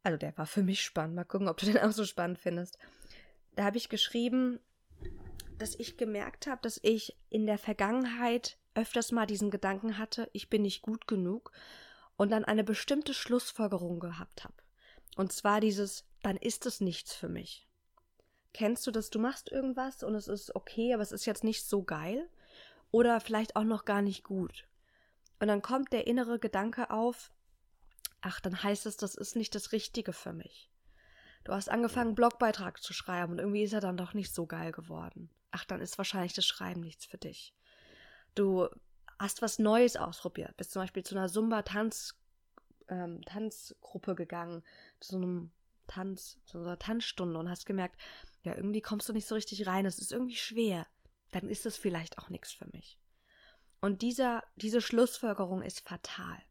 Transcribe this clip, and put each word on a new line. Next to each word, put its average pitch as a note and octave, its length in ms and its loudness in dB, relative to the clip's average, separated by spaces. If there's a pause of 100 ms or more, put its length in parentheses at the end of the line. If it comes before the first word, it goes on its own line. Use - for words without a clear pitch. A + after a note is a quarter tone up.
Also E3 140 2
der D3 200 -6
war D#3 80 -4
für G3+ 180 2
mich F#3+ 200 2
spannend. D#3+ 320 -2
Mal F3 80 -4
gucken, G3 240 0
ob F3 100 0
du G3 80 -2
den G#3 120 6
auch G#3+ 140 8
so G#3 140 0
spannend F3 340 -2
findest. F3 380 -4 (800)
Da G3+ 100 2
hab G3+ 100 4
ich - 140 -2
geschrieben, A#3+ 720 2 (960)
dass A3 180 -6
ich - 220 -8
gemerkt G#3+ 500 -4
hab, B3+ 140 -4
dass A#3 220 -4
ich A3 340 4 (120)
in G#3+ 160 2
der G#3 120 2
Vergangenheit A#3+ 1000 0 (180)
öfters A3+ 360 2
mal A3+ 140 4
diesen G3+ 260 2
Gedanken G3+ 460 0
hatte, A3 360 -4
ich - 160 -8
bin A3 120 6
nicht G3 200 0
gut - 260 -4
genug F#3+ 440 0 (640)
und G3+ 160 6
dann A3 140 4
eine G#3+ 180 4
bestimmte C#4 500 0
Schlussfolgerung F#3+ 840 0
gehabt E3+ 440 -10
hab. - 200 -16 (520)
Und F#3+ 180 0
zwar G#3 260 4
dieses, G3+ 460 2 (180)
"Dann G3 140 2
ist - 280 -2
es A#3+ 160 -2
nichts - 320 -2
für - 160 -8
mich." - 380 -10 (840)
Kennst A3+ 340 2
du - 40 0
das? A3 180 -2
Du - 100 0
machst B3 320 -2
irgendwas C4 520 -2
und G#3+ 120 0
es G#3 120 -4
ist - 280 -6
okay, A#3 380 0
aber G#3+ 100 2
es - 80 -4
ist - 140 -6
jetzt G#3+ 180 0
nicht A3 220 0
so G3+ 180 2
geil F3+ 460 -4 (640)
oder A#3 280 8
vielleicht A3 360 0
auch G#3+ 80 4
noch A3 220 2
gar G3+ 160 4
nicht G3+ 220 0
gut. - 440 -4 (720)
Und G#3 80 4
dann G#3 140 4
kommt C4+ 320 0
der A3+ 140 2
innere A#3 320 2
Gedanke A3+ 500 0
auf, A#3 420 0 (880)
"Ach, - 200 -6
dann F#3 200 -4
heißt G3+ 240 0
es, G#3+ 120 -6
das G3 180 -4
ist - 200 -8
nicht A3 200 -2
das - 160 -6
Richtige G#3+ 420 -2
für - 200 -10
mich." - 360 -16 (760)
Du - 80 -2
hast G3 160 -2
angefangen, A#3 400 2
einen G#3+ 60 0
Blogbeitrag A#3 680 4
zu - 100 -10
schreiben F3 400 -2
und F3 60 -4
irgendwie G#3 240 2
ist G#3 100 0
er G#3+ 60 2
dann F#3 180 0
doch F3+ 160 -6
nicht G3+ 200 -4
so E3+ 120 -2
geil E3 280 -6
geworden. E3 560 -12 (220)
"Ach, - 140 -6
dann F3+ 140 -6
ist - 180 -6
wahrscheinlich F#3 360 -2
das F#3 120 0
Schreiben F3+ 360 -2
nichts E3 240 -12
für - 120 -14
dich." - 380 -12 (800)
Du F#3+ 320 6 (500)
hast G3+ 240 -4
was A3 180 0
Neues A3+ 360 8
ausprobiert, - 600 -6
bist - 140 -8
zum F#3+ 100 -4
Beispiel F#3 220 -4
zu F#3+ 120 -6
einer F#3+ 140 2
Zumba-Tanz-, G#3+ 880 0 (720)
ähm, F3 340 -6
Tanzgruppe - 920 -6
gegangen, E3+ 480 -6 (360)
zu - 120 -12
so F#3+ 60 -2
einem F3+ 340 -2 (360)
Tanz-, F#3+ 580 -8
zu - 140 -12
so E3+ 60 -8
einer F3 140 -6
Tanzstunde F#3+ 600 -2
und F3 100 -4
hast F3 160 -8
gemerkt, F#3+ 340 -2 (440)
"Ja, E3+ 120 -4
irgendwie G#3 260 -2
kommst G#3 260 -4
du A3+ 60 -4
nicht G#3+ 140 -2
so A3 80 -2
richtig G#3 320 -4
rein, F#3+ 180 2
es F#3 140 -2
ist - 120 -6
irgendwie B3 240 -2
schwer, A3 500 0 (460)
dann F#3+ 160 -4
ist G#3 180 -6
es G#3+ 120 -4
vielleicht E3+ 400 -2
auch - 120 -16
nichts - 220 -12
für - 220 -14
mich." - 260 -20 (840)
Und G3 200 2
dieser, A#3 420 2 (140)
diese A3 240 4
Schlussfolgerung G#3+ 800 2
ist - 260 -8
fatal F3 500 -10 (140)